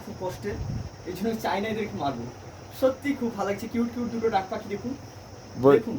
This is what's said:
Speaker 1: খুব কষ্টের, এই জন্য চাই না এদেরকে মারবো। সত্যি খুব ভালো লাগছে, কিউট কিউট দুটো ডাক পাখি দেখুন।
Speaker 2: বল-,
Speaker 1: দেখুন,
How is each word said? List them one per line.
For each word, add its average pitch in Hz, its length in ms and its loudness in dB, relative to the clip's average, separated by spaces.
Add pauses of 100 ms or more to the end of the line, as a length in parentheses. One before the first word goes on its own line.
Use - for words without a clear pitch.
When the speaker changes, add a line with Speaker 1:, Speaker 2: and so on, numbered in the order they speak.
Speaker 1:
খুব 196 160 -10
কষ্টের, 185 340 -4 (500)
এই 175 80 -6
জন্য 220 280 0
চাই 190 200 0
না 214 60 -2
এদেরকে 208 300 -2
মারবো। 135 260 -2 (580)
সত্যি 262 320 4
খুব 233 240 -2
ভালো 196 120 0
লাগছে, 202 180 -2
কিউট 233 260 0
কিউট 240 180 -2
দুটো 226 180 2
ডাক 190 200 4
পাখি 214 200 -6
দেখুন। 220 240 -4 (680)
Speaker 2:
বল-, 135 120 12
Speaker 1:
দেখুন, 226 240 6